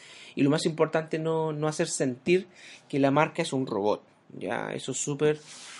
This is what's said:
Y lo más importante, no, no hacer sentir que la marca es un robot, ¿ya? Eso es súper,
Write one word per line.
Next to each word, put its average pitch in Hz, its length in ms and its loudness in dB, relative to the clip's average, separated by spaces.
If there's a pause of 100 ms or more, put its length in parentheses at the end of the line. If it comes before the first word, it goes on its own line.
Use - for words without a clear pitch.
(340)
Y - 80 0
lo 139 80 6
más 160 160 2
importante, 160 540 0
no, 160 340 -2
no 151 140 -2
hacer 160 200 0
sentir 165 600 0 (420)
que 147 80 -2
la 139 140 4
marca 160 320 2
es 160 100 -6
un 131 140 0
robot, 104 340 0 (340)
¿ya? 107 380 -6
Eso 135 200 -8
es - 40 -6
súper, 151 420 0 (400)